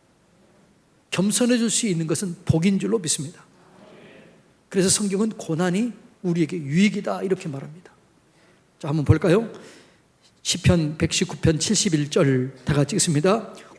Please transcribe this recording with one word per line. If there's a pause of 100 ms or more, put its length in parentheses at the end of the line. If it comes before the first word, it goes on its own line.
(1080)
겸손해질
수
있는
것은 (100)
복인
줄로
믿습니다. (1300)
그래서
성경은
고난이 (280)
우리에게
유익이다,
이렇게
말합니다. (880)
자,
한번
볼까요? (880)
시편
백십구
편
칠십일
절 (120)
다
같이
읽습니다. (260)